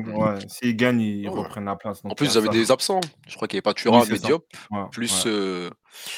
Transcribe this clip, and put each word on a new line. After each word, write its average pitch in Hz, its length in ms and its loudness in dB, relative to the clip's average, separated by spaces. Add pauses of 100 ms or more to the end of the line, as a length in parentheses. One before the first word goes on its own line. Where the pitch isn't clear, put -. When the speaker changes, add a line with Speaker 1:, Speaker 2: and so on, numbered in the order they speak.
Speaker 1:
gagnent, 104 120 -8
ouais, 104 340 0
s'ils 120 280 -2
gagnent, 123 240 4
ils 101 300 -2
Speaker 2:
Ouais. 165 100 -4
Speaker 1:
reprennent 101 240 -10
la 98 120 -4
place. - 280 -10
Speaker 2:
En 104 40 -8
Speaker 1:
Donc, - 100 -8
Speaker 2:
plus, 147 80 2
Speaker 1:
il - 20 0
y - 20 0
a - 40 0
Speaker 2:
ils 117 40 6
avaient 107 100 2
Speaker 1:
ça. 107 40 0
Speaker 2:
des 113 200 4
absents. 185 280 2 (260)
Je - 100 -18
crois 110 120 -4
qu'il - 80 -4
y - 20 0
avait - 40 -4
pas 104 120 2
Thuram, 117 260 6
Speaker 1:
Oui, 117 60 4
c'est 110 60 -2
Speaker 2:
mais 104 60 0
Speaker 1:
ça. 92 80 -6
Speaker 2:
Diop, 156 200 0 (240)
Speaker 1:
Ouais, 101 100 -6 (120)
Speaker 2:
plus, 107 320 -2
Speaker 1:
ouais. 120 80 0
Speaker 2:
euh, 95 380 -2 (480)